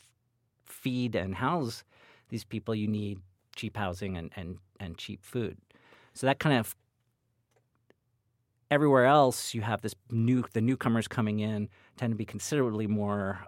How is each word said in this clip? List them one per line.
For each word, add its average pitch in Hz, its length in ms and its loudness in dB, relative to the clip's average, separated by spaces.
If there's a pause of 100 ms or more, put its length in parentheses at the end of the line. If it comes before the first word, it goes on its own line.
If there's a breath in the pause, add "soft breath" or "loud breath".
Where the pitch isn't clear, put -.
(640)
feed 123 500 -4
and 95 220 -2
house 131 480 -2 (440 soft breath)
these 117 160 -8
people. 113 300 -6
You 104 140 -2
need 104 320 -4 (380)
cheap 107 180 -8
housing 95 400 -4
and, 82 200 -8
and, 90 220 -10 (220)
and 85 160 -10
cheap - 280 -14
food. 113 340 -6 (560 soft breath)
So - 120 -4
that 135 120 4
kind 147 180 4
of, 113 180 -2 (2000)
everywhere 139 360 6
else, 135 480 6
you 117 80 -4
have 110 200 -2
this 107 120 -6 (160)
new, 120 420 2
the 117 80 0
newcomers 117 480 0
coming 107 320 -2
in 107 280 -2 (280 soft breath)
tend 117 160 -2
to 110 40 -4
be 107 80 -4
considerably 110 600 -2
more, 101 600 0